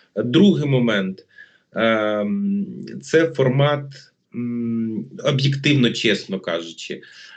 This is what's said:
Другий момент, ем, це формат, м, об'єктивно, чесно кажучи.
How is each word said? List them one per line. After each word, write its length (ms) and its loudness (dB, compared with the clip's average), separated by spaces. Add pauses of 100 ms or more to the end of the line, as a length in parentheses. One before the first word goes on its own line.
(160)
Другий 500 4
момент, 600 0 (480)
ем, 1120 0 (160)
це 300 2
формат, 540 2 (500)
м, 680 -4 (180)
об'єктивно, 680 2
чесно 480 -2
кажучи. 640 -8 (360)